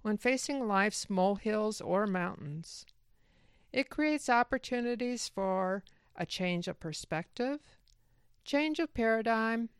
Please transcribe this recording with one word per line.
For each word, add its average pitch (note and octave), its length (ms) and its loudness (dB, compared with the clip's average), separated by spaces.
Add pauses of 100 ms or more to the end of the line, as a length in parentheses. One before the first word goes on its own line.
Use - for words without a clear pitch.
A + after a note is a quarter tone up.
when G#3 160 0
facing C4 500 0
life's G3+ 400 2
molehills G#3+ 720 2
or G3+ 260 2
mountains. E3+ 800 -4 (880)
It C4 160 0
creates D4+ 400 0
opportunities A#3+ 1000 0
for F#3+ 560 0 (320)
a F3 120 -4
change F3+ 420 -2
of - 100 -8
perspective, F3 800 -4 (880)
change D4+ 340 2
of E4 140 -2
paradigm A3+ 880 2